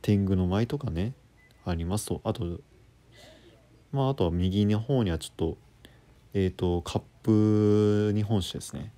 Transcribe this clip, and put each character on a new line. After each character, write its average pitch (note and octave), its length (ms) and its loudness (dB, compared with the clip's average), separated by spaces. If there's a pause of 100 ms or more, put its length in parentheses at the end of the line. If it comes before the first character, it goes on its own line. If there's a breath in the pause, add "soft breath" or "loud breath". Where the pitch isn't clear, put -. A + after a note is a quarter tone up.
天 G2+ 220 2
狗 F#2+ 120 2
の F#2 120 2
舞 G2+ 180 0
と C#3+ 140 -6
か A#2+ 100 -6
ね、 F#2+ 240 -4 (520)
あ F2 100 -2
り E2 100 -4
ま G2 140 -2
す - 80 -8
と。 E2 160 -6
あ A2 100 -2
と、 F2 280 -6 (1300 loud breath)
ま C#3 140 0
あ、 C3 40 0
あ C#3 60 -2
と F#2+ 100 0
は E2 60 0
右 F#2 340 2
の G#2+ 140 2
方 B2 240 0
に F#2 80 0
は D#2+ 80 -2
ち - 80 -12
ょ - 60 -14
っ - 20 -20
と、 E2 220 -4 (760 loud breath)
え F#2+ 140 2
ー - 20 2
と、 F2 320 0
カ - 160 -8
ッ - 40 -2 (200)
プ G#2+ 960 4
日 G#2+ 80 0
本 G#2 180 0
酒 - 160 -8
で - 40 -10
す - 120 -14
ね。 G#2+ 240 -12